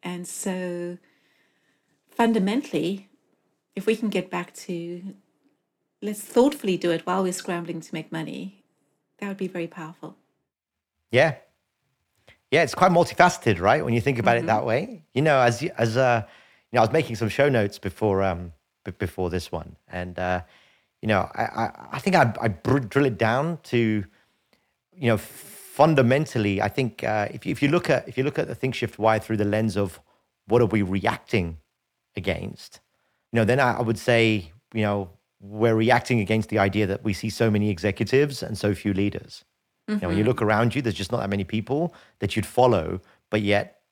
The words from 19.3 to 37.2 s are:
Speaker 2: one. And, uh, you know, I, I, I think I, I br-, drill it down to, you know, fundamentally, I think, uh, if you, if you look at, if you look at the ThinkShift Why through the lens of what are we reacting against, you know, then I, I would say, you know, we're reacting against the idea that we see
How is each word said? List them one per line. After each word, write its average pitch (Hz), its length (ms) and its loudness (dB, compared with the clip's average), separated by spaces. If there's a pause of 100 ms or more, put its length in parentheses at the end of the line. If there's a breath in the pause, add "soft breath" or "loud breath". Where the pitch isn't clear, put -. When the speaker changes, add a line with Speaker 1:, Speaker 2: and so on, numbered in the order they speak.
Speaker 2:
one. 82 240 -10 (120)
And, 90 300 -10
uh, 90 240 -2 (600 soft breath)
you - 60 -4
know, 101 280 2
I, - 80 -2
I, - 500 -6
I 139 60 -6
think 180 160 0
I, 131 240 6
I 117 80 -2
br-, 120 320 0
drill 135 260 0
it 113 120 -2
down 139 460 0
to, 110 420 0 (880)
you 160 140 -2
know, 110 80 4
fundamentally, 127 1400 2
I 101 80 0
think, 127 340 -4
uh, 107 280 -2
if - 140 -14
you, 95 60 -2
if - 100 -4
you 139 80 2
look 175 200 0
at, 135 180 2
if - 100 -8
you 127 60 0
look 143 160 -2
at - 80 -2
the - 80 -10
ThinkShift 127 420 -4
Why 110 220 2
through 110 180 -4
the 104 80 2
lens 104 300 0
of 98 240 -2 (480)
what 120 140 4
are 110 60 6
we 104 160 2
reacting 90 720 -2 (580)
against, 87 640 -8 (520)
you 117 60 0
know, 110 80 4
then 123 140 2
I, 123 140 2
I - 80 -4
would 110 180 -2
say, 110 520 2 (220)
you 110 100 -2
know, 101 260 -2 (300)
we're 107 360 0
reacting 120 440 2
against 107 300 0
the 107 100 0
idea 101 280 2
that 98 160 -4
we 107 100 -2
see 110 160 -6